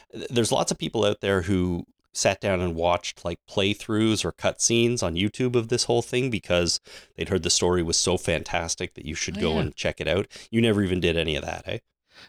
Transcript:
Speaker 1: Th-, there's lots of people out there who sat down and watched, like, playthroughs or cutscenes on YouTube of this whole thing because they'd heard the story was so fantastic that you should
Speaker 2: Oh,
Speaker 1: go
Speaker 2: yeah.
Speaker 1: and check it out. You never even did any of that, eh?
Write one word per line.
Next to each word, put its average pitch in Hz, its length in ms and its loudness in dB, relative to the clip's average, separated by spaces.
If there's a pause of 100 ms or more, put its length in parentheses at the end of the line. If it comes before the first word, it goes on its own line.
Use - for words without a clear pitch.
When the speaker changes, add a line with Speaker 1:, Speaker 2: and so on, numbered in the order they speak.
(120)
Speaker 1:
Th-, 104 160 -10
there's 117 240 2
lots - 180 0
of - 80 -4
people 117 280 -2
out 104 140 0
there 98 220 2
who 90 440 0 (260)
sat - 280 0
down 95 200 0
and 90 140 -2
watched, 87 500 0
like, 87 140 -6 (100)
playthroughs 107 760 0
or 85 80 -2
cutscenes 117 720 0
on 85 100 -2
YouTube 107 400 -2
of 117 140 0
this 120 160 0
whole 120 180 2
thing 127 280 0
because 87 500 0 (340)
they'd 80 140 -6
heard 87 160 0
the - 60 0
story 90 320 4
was 82 140 0
so 90 220 2
fantastic 85 760 -4
that - 120 -14
you 78 80 -8
should - 240 -6
Speaker 2:
Oh, - 20 -4
Speaker 1:
go 82 140 0
Speaker 2:
yeah. 80 60 2
Speaker 1:
and 78 160 -4
check - 240 -4
it 78 80 -2
out. 90 180 0 (240)
You 113 100 2
never 107 220 4
even 92 180 0
did 82 160 2
any 80 200 0
of 67 80 -4
that, 85 240 -8
eh? 107 100 -6 (500)